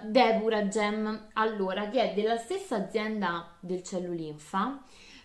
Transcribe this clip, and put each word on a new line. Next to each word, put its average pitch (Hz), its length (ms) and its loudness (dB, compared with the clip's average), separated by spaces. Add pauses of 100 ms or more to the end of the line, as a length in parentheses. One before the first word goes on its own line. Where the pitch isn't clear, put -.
Depura 220 640 4
Gem, 214 640 -2
allora, 208 560 0
che 214 220 2
è - 20 -6
della 220 240 2
stessa 349 400 -4
azienda 196 840 -2
del 180 240 -4
Cellulinfa, 180 1000 -4 (420)